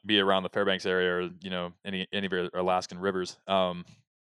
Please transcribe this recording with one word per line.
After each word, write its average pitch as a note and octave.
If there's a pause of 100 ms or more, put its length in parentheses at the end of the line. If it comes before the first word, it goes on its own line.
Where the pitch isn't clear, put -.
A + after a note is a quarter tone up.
be G#2
around F#2+
the F2+
Fairbanks G2
area F#2
or, F2+ (120)
you F#2+
know, F2 (120)
any, F#2+
any G2
of F2+
your F2+
Alaskan F2+
rivers, F#2
um, F#2 (480)